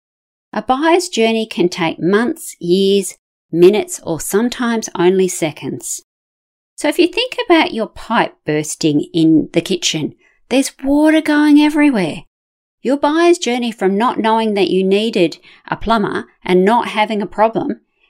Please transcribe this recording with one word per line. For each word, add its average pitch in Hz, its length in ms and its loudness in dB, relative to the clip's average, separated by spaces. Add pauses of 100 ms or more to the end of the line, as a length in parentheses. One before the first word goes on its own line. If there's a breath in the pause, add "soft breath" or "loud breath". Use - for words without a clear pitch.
(520)
A 214 100 -6
buyer's 320 460 0
journey 226 380 -2
can 180 220 -2
take 170 320 -6
months, 208 580 -2
years, 196 560 0 (380)
minutes, 180 500 4
or 165 160 -6
sometimes 233 760 -4
only 185 320 2
seconds. 139 760 -8 (760)
So - 120 -2
if 294 100 -4
you 339 80 4
think 453 300 -4 (100)
about 320 260 2
your 220 140 -6
pipe - 480 -4 (100)
bursting 151 680 -2
in 160 380 2
the 170 80 -2
kitchen, 160 560 -4 (320)
there's 262 240 -2 (100)
water 302 380 2
going 302 400 4
everywhere. 294 640 0 (560)
Your 254 160 -2
buyer's 330 420 2
journey 240 320 -4
from 196 260 -2
not 233 220 -2
knowing 220 360 0
that 196 160 0
you 185 120 0
needed 196 560 0 (300 soft breath)
a - 80 -4
plumber 214 480 -2 (200 soft breath)
and 185 200 2
not 220 240 0
having 208 340 -2
a 202 40 -6
problem 226 560 -2 (280)